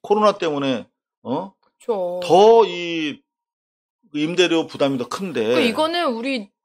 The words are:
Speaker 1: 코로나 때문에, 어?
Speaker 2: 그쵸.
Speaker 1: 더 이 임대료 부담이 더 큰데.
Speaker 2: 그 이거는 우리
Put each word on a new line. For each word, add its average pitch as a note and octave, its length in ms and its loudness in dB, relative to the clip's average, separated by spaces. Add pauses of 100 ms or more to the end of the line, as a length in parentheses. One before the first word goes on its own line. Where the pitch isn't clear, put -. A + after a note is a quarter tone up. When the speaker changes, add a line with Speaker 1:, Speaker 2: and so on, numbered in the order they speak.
Speaker 1:
코로나 G#3 380 0
때문에, C#3 500 -4 (340)
어? D#3 380 -8
Speaker 2:
그쵸. F3+ 640 -8
Speaker 1:
더 G#3 420 8
이 E3+ 540 -6 (920)
임대료 E3 520 0
부담이 C#3 300 -2
더 A#2+ 120 -6
큰데. B2+ 460 -4
Speaker 2:
그 - 60 2
이거는 D#4 540 -2
우리 A#3 360 -8 (140)